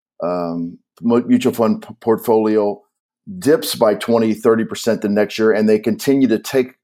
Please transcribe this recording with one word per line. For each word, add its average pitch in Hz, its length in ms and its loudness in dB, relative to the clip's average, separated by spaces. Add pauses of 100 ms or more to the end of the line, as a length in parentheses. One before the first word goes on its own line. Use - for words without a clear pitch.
(240)
um, 85 540 -6 (240)
mu-, 120 240 2
mutual 123 280 2
fund 107 280 0
p-, - 180 -16
portfolio 107 800 0 (580)
dips 147 360 0
by 110 200 2
twenty, 113 380 0
thirty 113 300 2
percent 107 380 -4
the 107 80 -2
next 101 300 -2
year, 110 120 4
and 107 160 2
they 107 120 4
continue 131 480 0
to 107 120 0
take 127 440 -4